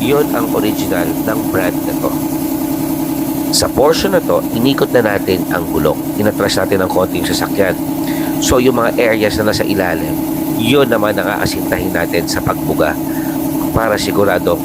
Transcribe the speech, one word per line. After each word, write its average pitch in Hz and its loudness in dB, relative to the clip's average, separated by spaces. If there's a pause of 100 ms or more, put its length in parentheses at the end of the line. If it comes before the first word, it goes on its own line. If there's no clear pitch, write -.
yun 143 2
ang - -2
original 92 0
ng 110 -2
brand - 0 (120)
na - -4
to. - -2 (1400)
Sa - 0
portion 160 2
na 180 4
to, 90 0 (100)
inikot 135 2
na 127 6
natin 98 2 (140)
ang 87 -2
gulong. 76 2 (220)
Inatras 104 0
natin 95 0
ng 92 -2
konti 90 0
yung - -2
sasakyan. - 0 (680)
So, 131 2
yung 127 4
mga 117 0
areas 110 2
na 107 2
nasa - 0
ilalim, 90 0 (460)
yun 131 4
naman 104 2
ang 98 0
aasintahin - -2
natin 82 0
sa - -2
pagbuga 76 0 (800)
para 113 2
sigurado 90 2